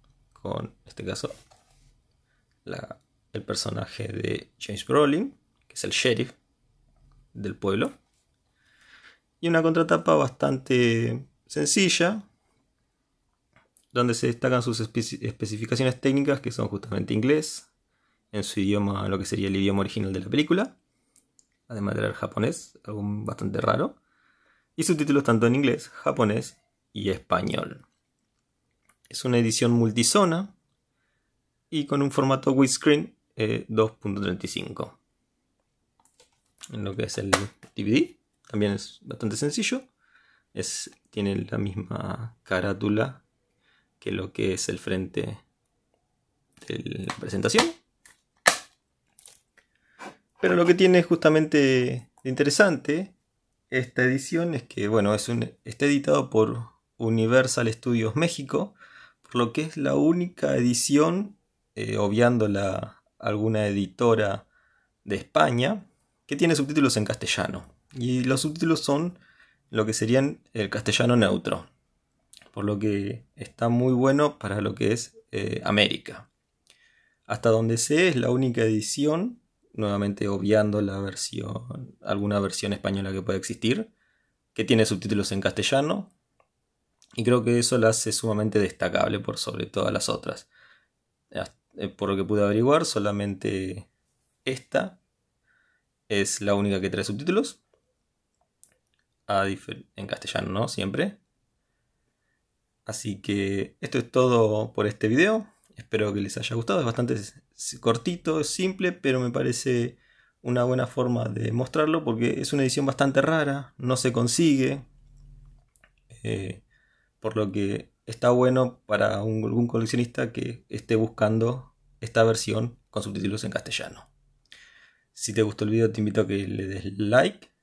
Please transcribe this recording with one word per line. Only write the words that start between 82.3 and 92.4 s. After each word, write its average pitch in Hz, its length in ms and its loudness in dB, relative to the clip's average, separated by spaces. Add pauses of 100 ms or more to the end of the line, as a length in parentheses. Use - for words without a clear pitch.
versión 98 320 -4
española 98 400 -4
que 95 100 -4
pueda 95 160 -2
existir, - 540 -2 (640)
que 110 100 -2
tiene 113 220 6
subtítulos 101 440 -2
en 98 100 -2
castellano, 147 720 0 (1080)
y 113 80 -4
creo 120 180 4
que 120 160 2
eso 120 180 2
la 113 120 6
hace 110 240 0
sumamente 107 480 0
destacable 92 580 0
por - 180 -8
sobre - 300 -6
todas - 260 -2
las - 160 -4
otras. - 400 -6 (840)
Hasta, - 220 -8 (200)
eh, 98 120 -6
por 98 200 -6
lo 98 80 0
que 98 60 -2
pude 104 220 2